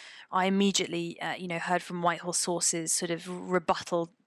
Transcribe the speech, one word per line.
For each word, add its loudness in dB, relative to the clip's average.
I 4
immediately, 2
uh, -4
you -10
know, -4
heard 2
from -6
Whitehall 0
sources 0
sort 0
of -4
rebuttal 0